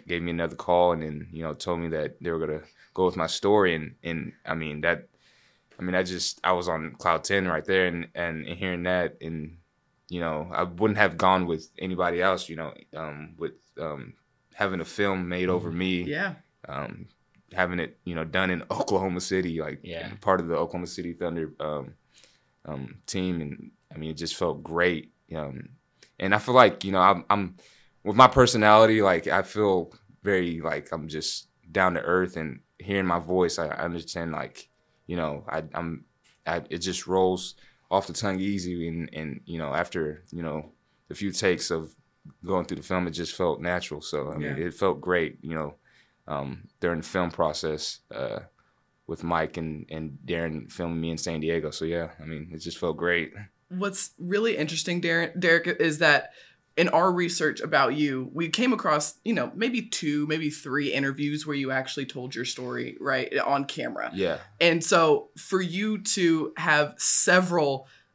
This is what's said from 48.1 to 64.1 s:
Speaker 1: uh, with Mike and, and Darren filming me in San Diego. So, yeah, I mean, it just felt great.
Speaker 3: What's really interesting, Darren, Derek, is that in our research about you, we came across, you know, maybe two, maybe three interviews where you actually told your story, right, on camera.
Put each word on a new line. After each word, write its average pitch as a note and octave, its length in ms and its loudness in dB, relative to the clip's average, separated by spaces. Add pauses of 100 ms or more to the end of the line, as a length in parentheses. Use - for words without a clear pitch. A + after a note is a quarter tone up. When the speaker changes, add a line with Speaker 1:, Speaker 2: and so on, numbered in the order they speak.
Speaker 1:
uh, A#1 260 -6 (640)
with - 180 -8
Mike E2 320 0
and, D#2 340 -8
and D#2 360 -10
Darren E2 440 -4
filming E2+ 300 -4
me E2 120 -2
in D#2+ 60 -4
San D#2+ 220 -4
Diego. D#2 320 -2
So, - 140 -6
yeah, E2 240 -4 (120)
I D2+ 40 -16
mean, D#2 280 -10
it E2 40 -12
just E2 200 -10
felt E2 200 -2
great. E2+ 360 0 (360)
Speaker 3:
What's F#3+ 500 -4
really G3+ 380 0
interesting, E3 440 -2
Darren, E3+ 380 0
Derek, E3+ 280 4
is E3 320 0
that D3 340 4 (420)
in - 140 4
our F3 220 4
research E3+ 500 0
about C#3 340 4
you, C3+ 380 0
we E3 160 -4
came B3 240 2
across, D3+ 500 0
you A3+ 100 0
know, B2 220 -2
maybe A#3 280 -2
two, D3 440 -2
maybe D#3 220 -2
three C#3+ 440 -4
interviews C#3+ 540 -2
where D3 80 -4
you C3+ 160 -2
actually C3 340 -4
told C3 300 -10
your B2 100 -4
story, B2 540 -8
right, C3 400 -2
on C#3 260 2
camera. A#2+ 480 -6